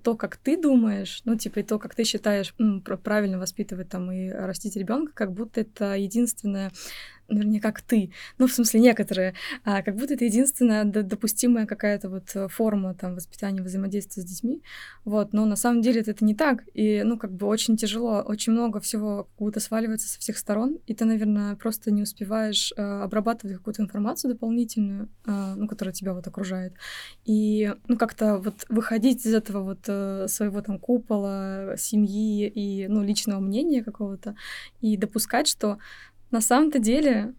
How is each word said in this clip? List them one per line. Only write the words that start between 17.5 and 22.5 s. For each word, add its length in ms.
тяжело, 460
очень 320
много 260
всего 440
как 160
будто 200
сваливается 480
со 120
всех 180
сторон, 500
и 60
ты, 120
наверное, 500
просто 360
не 100
успеваешь, 720